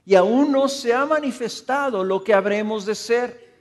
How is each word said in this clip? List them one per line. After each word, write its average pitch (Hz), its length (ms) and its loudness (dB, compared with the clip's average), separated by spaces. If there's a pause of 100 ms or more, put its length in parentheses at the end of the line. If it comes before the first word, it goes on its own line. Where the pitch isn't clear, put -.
y 190 120 4
aún 240 340 4
no 269 160 2
se 240 260 -2
ha 269 140 0
manifestado 269 960 -4
lo 190 220 -2
que 220 100 4
habremos 208 500 0
de 208 120 -6
ser. - 640 -6